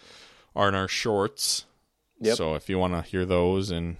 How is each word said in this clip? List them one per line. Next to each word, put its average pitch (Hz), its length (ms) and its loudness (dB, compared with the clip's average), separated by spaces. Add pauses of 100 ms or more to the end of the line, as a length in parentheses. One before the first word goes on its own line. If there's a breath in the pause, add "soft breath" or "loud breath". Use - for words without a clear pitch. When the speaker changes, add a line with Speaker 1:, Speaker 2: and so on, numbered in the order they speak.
(560 loud breath)
Speaker 1:
R 101 120 2
and 98 80 0
R 95 120 0
shorts. - 760 -2 (540)
Speaker 2:
Yep. 110 180 2
Speaker 1:
So 80 180 -2
if - 140 -8
you 95 100 0
wanna 90 240 0
hear 92 220 -2
those, 92 440 2
and 85 300 -4